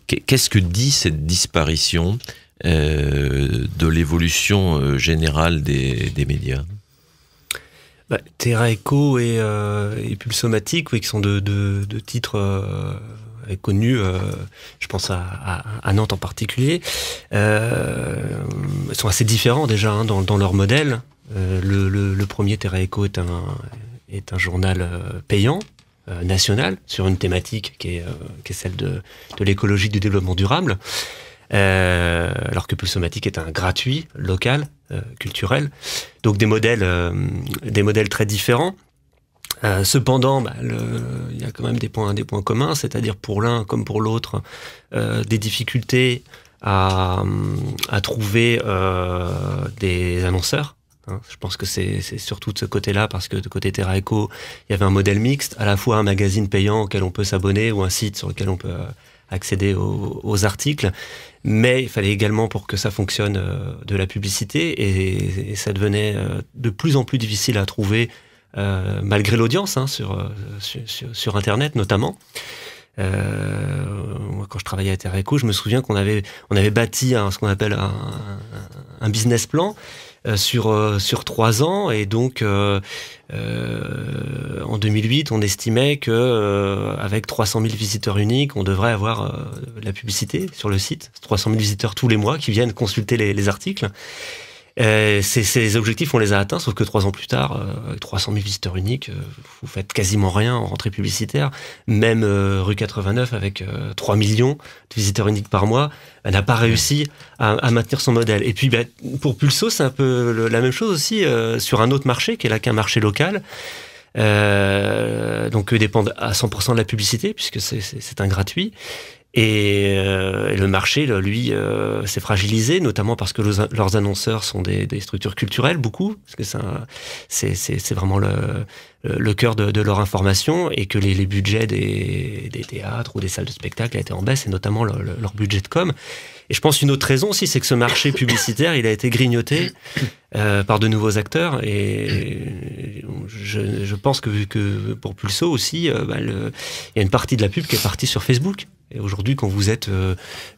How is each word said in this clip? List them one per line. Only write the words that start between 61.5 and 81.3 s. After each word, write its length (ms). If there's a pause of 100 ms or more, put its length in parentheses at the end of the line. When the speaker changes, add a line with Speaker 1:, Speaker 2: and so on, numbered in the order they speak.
Speaker 2:
il 60
fallait 220
également 360
pour 200
que 100
ça 140
fonctionne, 460
euh, 380 (100)
de 120
la 100
publicité 760
et, 680
et 60
ça 160
devenait, 440
euh, 240 (140)
de 160
plus 260
en 80
plus 140
difficile 400
à 80
trouver, 420 (480)
euh, 460
malgré 340
l'audience, 400
hein, 100
sur, 260
euh, 160 (320)
sur, 260
sur, 260
sur 240
Internet 380
notamment. 420 (800)
Euh, 840 (480)
moi, 160
quand 100
je 60
travaillais 280
à 40
Terra 220
Echo, 200
je 80
me 60
souviens 300
qu'on 140
avait, 260 (280)
on 60
avait 140
bâti 440
un, 160
ce 80
qu'on 100
appelle 260
un, 180 (1080)
un 100
business 360
plan, 300 (500)
euh, 100
sur, 340
euh, 280
sur 280
trois 360